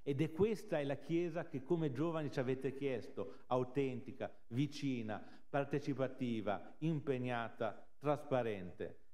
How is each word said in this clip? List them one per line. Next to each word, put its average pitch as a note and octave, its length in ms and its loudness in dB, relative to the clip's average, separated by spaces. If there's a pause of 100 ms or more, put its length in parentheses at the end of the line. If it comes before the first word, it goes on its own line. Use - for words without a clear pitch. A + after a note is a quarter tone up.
ed C#3 200 2
è D#3 100 2
questa F#3 460 2
è C#3+ 60 2
la C#3 120 0
Chiesa E3 500 0
che C3+ 160 -4
come D#3+ 300 2
giovani D#3 380 0
ci C#3+ 100 0
avete C3 320 0
chiesto, A#2+ 760 -2
autentica, B2+ 840 0 (120)
vicina, B2 760 0 (240)
partecipativa, B2+ 1300 0
impegnata, B2 1080 0 (120)
trasparente. A2+ 960 0 (180)